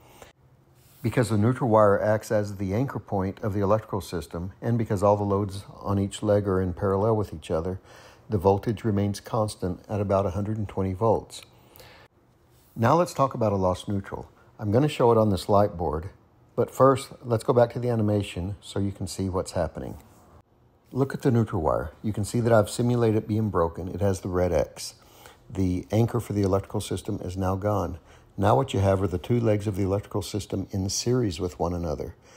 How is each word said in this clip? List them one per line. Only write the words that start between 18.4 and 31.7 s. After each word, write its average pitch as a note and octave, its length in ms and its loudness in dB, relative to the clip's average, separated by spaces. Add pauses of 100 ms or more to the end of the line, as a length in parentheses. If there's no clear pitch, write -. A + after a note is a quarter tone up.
so - 180 -8
you G2 120 -2
can F#2+ 160 -8
see F#2+ 200 -4
what's F2+ 260 -4
happening. D2 440 -4 (960)
Look C3 220 0
at - 100 -6
the C#3 80 4
neutral A2+ 300 2
wire. C2+ 300 0 (120)
You G#2 100 -2
can G#2 100 -4
see A#2+ 180 -2
that A2+ 120 4
I've G#2+ 160 6
simulated A#2 540 2
it - 40 -18
being G#2+ 220 0
broken. E2+ 380 0
It F2+ 140 -6
has G2 200 0
the G2+ 80 -6
red F2+ 240 0
X. - 420 -2 (540)
The F2+ 420 -2
anchor A2+ 300 2
for - 100 -8
the G2+ 120 0
electrical G2 360 0
system G2+ 440 -6
is F#2 120 -8
now F#2+ 200 -2
gone. F#2+ 420 -2 (400)
Now G#2 180 4
what C3 180 0
you G2 60 0
have F#2+ 220 4
are G2+ 60 2
the F#2 100 -4
two A#2+ 240 0
legs G#2+ 260 2
of G2+ 80 -2
the G2+ 80 -2
electrical G2 380 -2
system F#2+ 500 -6
in G2 180 -2
series G#2+ 520 -2
with F2+ 180 -6
one F2 140 -2